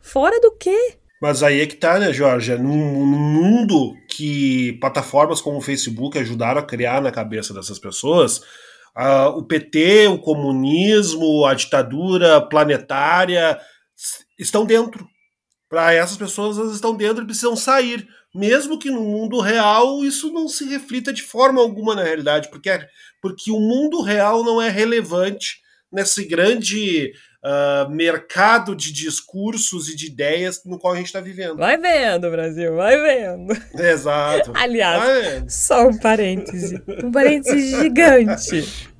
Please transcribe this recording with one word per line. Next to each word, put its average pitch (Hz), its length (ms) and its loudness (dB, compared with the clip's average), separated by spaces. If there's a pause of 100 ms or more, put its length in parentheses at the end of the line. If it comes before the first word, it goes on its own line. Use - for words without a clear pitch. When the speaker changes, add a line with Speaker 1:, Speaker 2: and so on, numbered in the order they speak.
Speaker 1:
Fora 370 400 0
do 466 100 6
quê? 440 440 -2 (280)
Speaker 2:
Mas 147 220 0
aí 143 160 4
é 151 60 2
que 147 100 -12
tá, 170 200 2
né, 196 160 2
Georgia? 123 460 2
Num, 139 480 0
num 143 120 4
mundo 165 760 2 (140)
que 135 720 -2
plataformas 143 600 0
como 143 180 -6
o 135 40 -10
Facebook 131 560 -6
ajudaram 117 400 -2
a 147 80 -6
criar 120 340 -4
na 131 120 -2
cabeça 110 420 -8
dessas 98 240 -12
pessoas, 139 600 0 (560)
ah, 135 320 4
o 147 160 -6
P 151 160 0
T, 190 480 4
o 185 100 0
comunismo, 156 1300 2
a 135 80 4
ditadura 156 840 2
planetária 151 1160 2 (400)
s-, - 280 -10 (120)
estão 214 300 -2
dentro. 226 400 0 (640)
Pra 165 260 2
essas 180 220 0
pessoas, 202 420 -6
elas 220 140 -4
estão 220 240 -4
dentro 220 260 -2
e 226 40 -10
precisam 226 280 -2
sair. 240 500 0 (300)
Mesmo 269 420 0
que 277 140 -6
no 247 120 -4
mundo 214 360 -4
real 226 640 2
isso 277 280 -4
não 320 160 -4
se 302 160 -8
reflita 269 480 -8
de - 100 -10
forma 262 380 2
alguma 220 340 -2
na 196 80 -4
realidade, 156 480 -2
porque 151 180 -10
é, 170 200 -4 (340)
porque 190 300 -8
o 220 80 -2
mundo 285 420 0
real 208 400 0
não 233 180 0
é 226 80 0
relevante 202 920 -2 (320)
nesse 196 320 -2
grande, 185 880 0 (320)
ah, 143 440 0
mercado 175 840 2
de 151 180 -8
discursos 175 960 -6
e 160 60 -10
de 156 140 -12
ideias 156 580 -4
no 180 100 -12
qual 180 180 -2
a - 20 -6
gente 175 160 -10
tá 190 80 -8
vivendo. 180 380 -10
Speaker 1:
Vai 220 200 2
vendo, 262 540 0
Brasil, 165 420 -4
vai 214 260 2
vendo. 214 560 -2 (220)
Speaker 2:
Exato. 147 760 0
Speaker 1:
<laughs> - 40 -2
Aliás, 214 420 0
Speaker 2:
Vai 254 220 2
vendo. 131 280 -6
Speaker 1:
só - 360 2
um 240 100 4
parêntese. 190 840 -2 (220)
Um 247 80 -4
parêntese 277 680 2
gigante. 247 1200 2